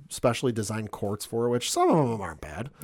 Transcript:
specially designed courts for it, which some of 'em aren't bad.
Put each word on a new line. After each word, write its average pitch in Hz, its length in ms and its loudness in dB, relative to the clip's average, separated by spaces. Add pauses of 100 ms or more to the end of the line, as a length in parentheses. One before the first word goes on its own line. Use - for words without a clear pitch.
specially 123 420 2
designed 110 400 -4
courts 104 340 -4
for 117 220 -2
it, - 20 2
which 120 220 0
some 349 180 4
of 262 60 6 (180)
'em 110 80 -6
aren't 82 200 -8
bad. 78 280 -10 (140)